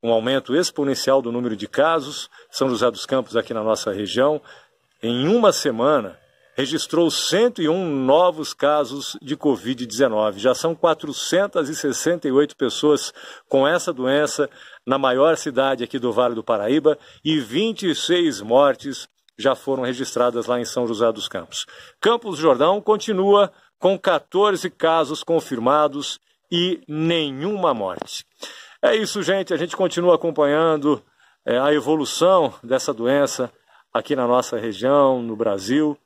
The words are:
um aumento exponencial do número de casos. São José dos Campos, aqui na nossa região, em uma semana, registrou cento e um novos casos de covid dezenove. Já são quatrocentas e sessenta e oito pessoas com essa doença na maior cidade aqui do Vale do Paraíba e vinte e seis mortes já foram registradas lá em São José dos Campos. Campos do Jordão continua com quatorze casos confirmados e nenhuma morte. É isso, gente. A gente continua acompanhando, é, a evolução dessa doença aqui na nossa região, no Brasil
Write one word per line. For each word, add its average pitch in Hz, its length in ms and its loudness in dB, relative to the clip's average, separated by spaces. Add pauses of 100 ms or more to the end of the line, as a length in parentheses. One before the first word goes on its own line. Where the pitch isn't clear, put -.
um 117 100 2
aumento 123 420 0
exponencial 139 680 0
do 120 100 -6
número 120 240 -4
de 101 100 -10
casos. 151 600 -2 (220)
São - 180 -2
José 120 220 2
dos 104 160 -12
Campos, 131 300 -2
aqui 117 180 -2
na 110 80 -4
nossa 107 300 -2
região, 117 500 0 (600)
em 120 260 0
uma 214 240 4
semana, 120 680 0 (380)
registrou 156 540 -2
cento 226 520 0
e 151 60 0
um 180 180 0 (180)
novos 156 480 2
casos 143 680 -2
de 143 140 -6
covid 123 500 -2
dezenove. 107 520 0
Já 123 160 2
são 165 200 -4
quatrocentas 165 960 -2
e 156 60 -8
sessenta 156 540 -2
e 131 40 0
oito 143 240 2
pessoas 139 560 0 (360)
com 135 180 2
essa 170 260 0
doença 139 580 0 (360)
na 135 120 0
maior 135 380 2
cidade 135 480 -2
aqui 123 140 -8
do 120 140 -2
Vale 123 220 2
do 110 100 -8
Paraíba 123 540 2 (260)
e 156 160 0
vinte 175 500 -4
e 147 40 0
seis 160 460 0
mortes 131 680 0 (300)
já 127 160 2
foram 131 280 -4
registradas 123 640 -2
lá 123 140 -2
em 120 40 -6
São 123 220 -4
José 113 240 0
dos 107 160 -6
Campos. - 400 -10 (340)
Campos 226 360 0
do 147 60 -8
Jordão 160 380 4
continua 202 680 2 (280)
com 185 200 2
quatorze 185 720 0
casos 151 540 0
confirmados 139 960 0 (300)
e 175 360 -2
nenhuma 160 880 -2
morte. 95 520 -6 (560)
É - 140 4
isso, 214 280 -2
gente. 185 320 0
A - 20 -2
gente 165 200 -4
continua 175 400 2
acompanhando, 151 840 0 (420)
é, 120 140 0
a 139 140 2
evolução 151 800 2 (100)
dessa 127 300 -2
doença 127 580 0 (420)
aqui 117 220 -2
na 131 120 0
nossa 123 320 0
região, 123 640 2
no 113 120 -6
Brasil 113 720 -2